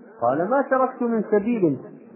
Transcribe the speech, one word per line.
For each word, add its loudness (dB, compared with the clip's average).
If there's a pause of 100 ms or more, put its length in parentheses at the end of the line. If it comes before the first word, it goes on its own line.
(220)
قال: 0
"ما 2
تركت 0
من 0
سبيل 2 (380)